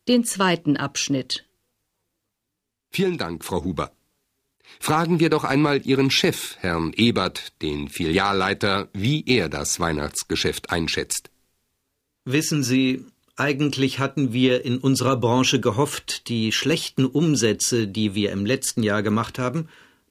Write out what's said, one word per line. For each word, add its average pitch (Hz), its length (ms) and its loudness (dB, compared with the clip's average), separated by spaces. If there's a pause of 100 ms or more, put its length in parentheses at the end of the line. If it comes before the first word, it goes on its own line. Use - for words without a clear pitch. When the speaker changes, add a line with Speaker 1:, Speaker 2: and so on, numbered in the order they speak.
Speaker 1:
den 240 160 4
zweiten 170 540 0
Abschnitt. - 680 -4 (1500)
Speaker 2:
Vielen 185 260 0
Dank, 85 260 -8
Frau 85 200 -4
Huber. 87 280 -4 (880)
Fragen 160 400 2
wir 160 120 4
doch 151 120 2
einmal 143 400 2
Ihren 135 280 4
Chef, - 480 0
Herrn 82 360 -2
Ebert, 101 680 0
den 73 260 -4
Filialleiter, 98 1040 0
wie 123 320 0
er 107 240 2
das 71 300 -4
Weihnachtsgeschäft 76 880 -4
einschätzt. - 640 -4 (920)
Speaker 3:
Wissen 147 360 0
Sie, 127 420 0 (320)
eigentlich 139 640 0
hatten 135 340 0
wir 127 320 2
in 123 140 -2
unserer 131 400 2
Branche 123 420 2
gehofft, - 680 -2
die 110 220 0
schlechten 135 560 0
Umsätze, 120 800 2
die 101 260 -2
wir 101 180 0
im 98 140 -2
letzten 123 380 -2
Jahr 104 180 0
gemacht 107 380 -2
haben, 135 300 -4 (420)